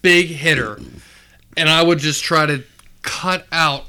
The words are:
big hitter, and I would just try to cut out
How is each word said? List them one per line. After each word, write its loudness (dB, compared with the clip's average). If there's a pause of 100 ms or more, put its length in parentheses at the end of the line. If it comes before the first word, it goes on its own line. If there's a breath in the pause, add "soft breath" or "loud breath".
big 4
hitter, -2 (800 loud breath)
and 0
I 4
would 4
just -2
try 2
to -4 (380)
cut -6
out -2